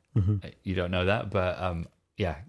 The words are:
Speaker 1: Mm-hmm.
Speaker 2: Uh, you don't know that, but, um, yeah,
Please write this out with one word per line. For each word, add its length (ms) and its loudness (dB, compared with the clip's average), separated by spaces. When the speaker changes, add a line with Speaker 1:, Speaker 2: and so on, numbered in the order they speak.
Speaker 1:
Mm-hmm. 260 4
Speaker 2:
Uh, 60 -12
you 120 -2
don't 160 0
know 140 2
that, 260 2
but, 320 0
um, 240 -4
yeah, 220 -2